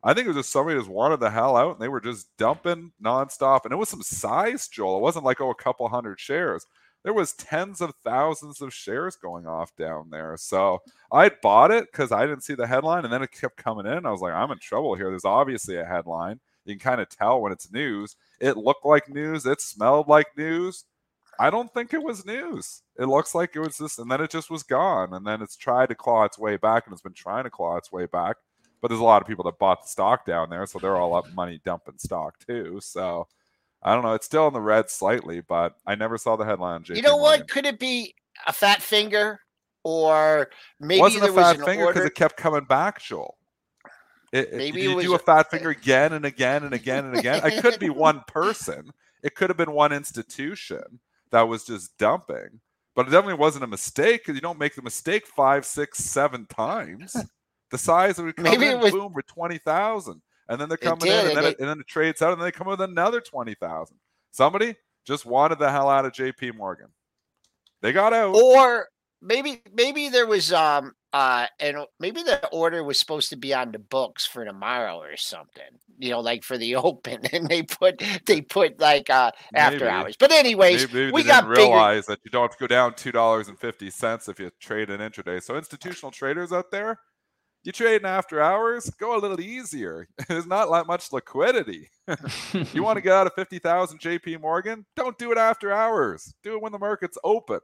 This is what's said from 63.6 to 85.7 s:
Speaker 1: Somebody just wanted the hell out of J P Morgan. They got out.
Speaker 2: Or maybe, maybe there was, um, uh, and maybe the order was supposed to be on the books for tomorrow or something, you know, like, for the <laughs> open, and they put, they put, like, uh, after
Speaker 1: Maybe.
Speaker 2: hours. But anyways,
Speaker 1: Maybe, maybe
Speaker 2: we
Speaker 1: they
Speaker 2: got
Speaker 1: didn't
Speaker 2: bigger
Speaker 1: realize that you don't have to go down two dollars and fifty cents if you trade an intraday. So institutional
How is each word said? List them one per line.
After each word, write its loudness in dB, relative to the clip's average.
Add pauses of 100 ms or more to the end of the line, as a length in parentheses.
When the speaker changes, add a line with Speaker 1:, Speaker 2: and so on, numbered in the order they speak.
Speaker 1:
Somebody 0 (280)
just -8
wanted 2
the 2
hell 2
out 4
of -6
J -4
P -10
Morgan. -12 (920)
They 0
got 4
out. 2
Speaker 2:
Or 8 (320)
maybe, -4 (100)
maybe -2
there 4
was, 2
um, 2 (200)
uh, 2 (120)
and -4 (200)
maybe -6
the 0
order -2
was -2
supposed -4
to -12
be -4
on -2
the -12
books -4
for -10
tomorrow -6
or -16
something, -14 (200)
you -6
know, -4
like, -4
for -6
the -4
<laughs> 2
open, -8
and -4
they 0
put, 0 (240)
they 4
put, 0
like, 4
uh, 4 (240)
after 4
Speaker 1:
Maybe. 2
Speaker 2:
hours. -2
But 8
anyways, 6
Speaker 1:
Maybe, -10
maybe 0
Speaker 2:
we 4
Speaker 1:
they 0
Speaker 2:
got 10
Speaker 1:
didn't 0
Speaker 2:
bigger 10
Speaker 1:
realize 6
that -6
you -16
don't 2
have 0
to -20
go -6
down 4
two -10
dollars 2
and -20
fifty -10
cents -6
if -12
you -12 (100)
trade -6
an -8
intraday. -10
So -10
institutional -14